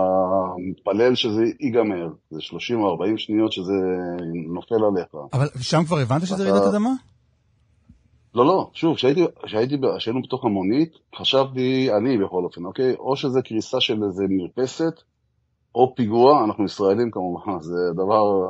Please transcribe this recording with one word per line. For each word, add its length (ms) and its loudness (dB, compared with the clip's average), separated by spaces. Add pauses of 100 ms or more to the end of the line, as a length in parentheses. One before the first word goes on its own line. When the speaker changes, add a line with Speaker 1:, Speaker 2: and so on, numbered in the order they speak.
(580)
Speaker 1:
מתפלל 560 0
שזה 280 0 (180)
ייגמר. 480 -2 (220)
זה 100 -12
שלושים 400 -6
או 80 2
ארבעים 300 -2
שניות 340 0
שזה 220 -4 (760)
נופל 360 -2
עליך. 220 0 (260)
Speaker 2:
אבל 140 0 (140)
שם 240 0
כבר 140 -2
הבנת 240 0
שזה 100 -4
Speaker 1:
ואתה 200 0
Speaker 2:
רעידת 220 4
אדמה? 160 0 (1400)
Speaker 1:
לא, 120 4
לא. 260 2
שוב, 240 0
כשהייתי, 280 4 (180)
כשהייתי 340 -2
ב-, 200 0
כשהיינו 260 -4
בתוך 220 -6
המונית, 480 0 (240)
חשבתי, 800 0
אני 220 2
בכל 260 -2
אופן, 200 -8
אוקיי? 340 -2
או 180 -4
שזה 260 -2
קריסה 380 -4
של 240 -2
איזה 240 -2
מרפסת, 720 -4 (720)
או 200 4
פיגוע. 500 6
אנחנו 200 0
ישראלים 460 0
כמובן, 500 -6
זה 140 -8 (160)
הדבר 600 2